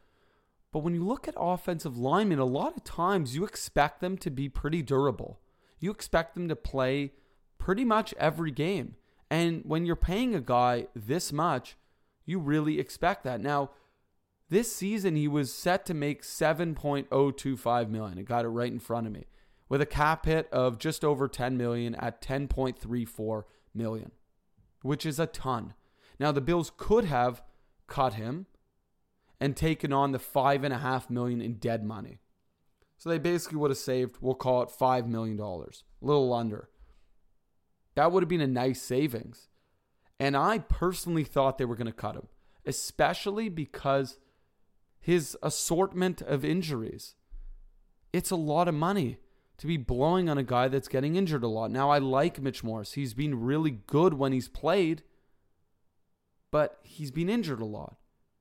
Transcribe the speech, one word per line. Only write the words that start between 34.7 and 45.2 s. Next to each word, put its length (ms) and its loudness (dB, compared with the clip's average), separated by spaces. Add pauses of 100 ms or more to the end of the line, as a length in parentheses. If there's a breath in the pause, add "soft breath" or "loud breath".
five 360 2
million 280 -2
dollars, 480 -8 (180)
a 40 -6
little 280 4
under. 340 -2 (1300)
That 160 4
would 140 4
have 40 -2
been 120 2
a 80 2
nice 340 0
savings. 640 -4 (720)
And 180 2
I 220 4
personally 640 0
thought 320 2
they 80 0
were 120 -2
gonna 160 -4
cut 240 -8
him, 100 -14 (400)
especially 800 0
because 720 -2 (800)
his 440 2